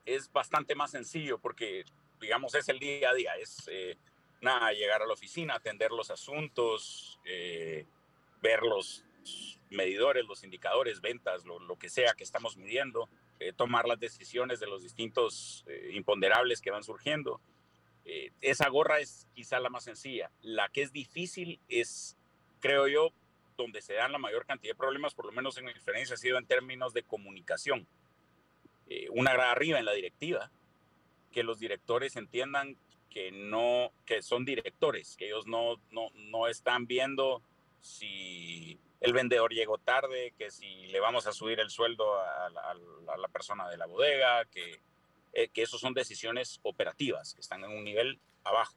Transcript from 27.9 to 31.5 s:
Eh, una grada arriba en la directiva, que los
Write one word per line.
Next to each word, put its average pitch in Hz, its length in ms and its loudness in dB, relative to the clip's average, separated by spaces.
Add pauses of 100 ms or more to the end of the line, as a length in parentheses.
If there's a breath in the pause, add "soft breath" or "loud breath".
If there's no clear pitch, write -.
Eh, - 240 -8
una 127 220 4
grada 127 180 6
arriba 147 280 4
en 113 60 0
la 104 60 2
directiva, 104 580 -4 (840)
que 120 120 2
los 113 160 -4